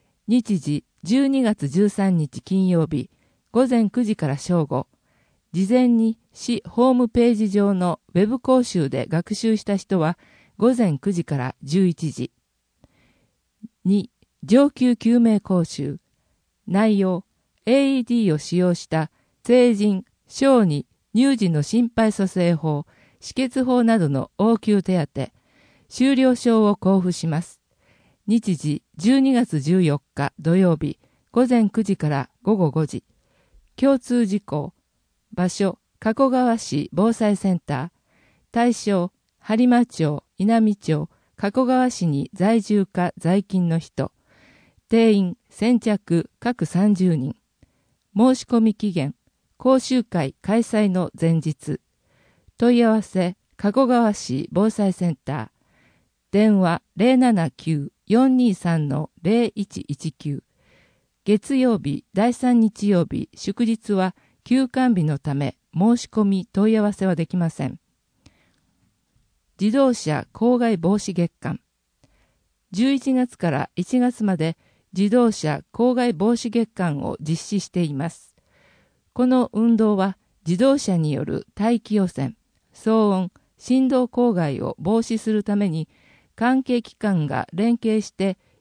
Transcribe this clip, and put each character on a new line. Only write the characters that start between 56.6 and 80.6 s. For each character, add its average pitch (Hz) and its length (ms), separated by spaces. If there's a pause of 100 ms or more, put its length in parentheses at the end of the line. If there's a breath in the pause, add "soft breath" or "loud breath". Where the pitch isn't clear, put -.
話、 170 220 (140)
零 247 220
七 208 320
九 151 420 (140)
四 254 300
二 240 180
三 165 340
の 143 220 (120)
零 226 320
一 - 320
一 151 260
九。 143 300 (840)
月 214 320
曜 247 220
日、 - 260 (100)
第 226 180
三 247 280
日 208 280
曜 175 160
日、 - 300
祝 - 300
日 220 280
は 185 220 (300)
休 254 240
館 254 260
日 180 80
の 151 160
た 143 160
め、 139 220 (200)
申 226 200
し - 100
込 - 180
み、 196 220
問 214 260
い 220 40
合 208 80
わ 208 80
せ 196 120
は 180 120
で 160 100
き - 100
ま 170 140
せ 139 160
ん。 - 140 (1800)
自 214 160
動 269 160
車 151 400
公 247 240
害 233 200
防 175 220
止 196 160
月 170 260
間。 - 200 (1080)
十 233 220
一 262 200
月 254 240
か 170 140
ら 143 240
一 214 240
月 247 240
ま 190 140
で、 160 200 (360)
自 190 180
動 233 220
車 151 300 (100)
公 247 220
害 247 180
防 208 240
止 226 140
月 226 220
間 160 260
を - 220
実 160 240
施 202 160
し - 80
て 180 140
い 151 100
ま 139 160
す。 - 280 (760)
こ 247 140
の 254 260
運 226 240
動 208 200
は、 190 200 (300)
自 175 120
動 269 200